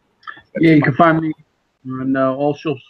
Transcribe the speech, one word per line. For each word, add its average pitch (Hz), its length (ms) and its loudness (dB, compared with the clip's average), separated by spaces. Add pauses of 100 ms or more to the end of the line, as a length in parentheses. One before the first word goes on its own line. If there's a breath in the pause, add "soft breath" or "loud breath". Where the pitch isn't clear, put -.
(580 loud breath)
Yeah, 160 140 4
you 147 100 4
can 131 120 0
find 160 260 2
me 156 120 -4 (560)
on, 131 280 -4
uh, 135 180 0
all 143 200 -2
social 143 360 -8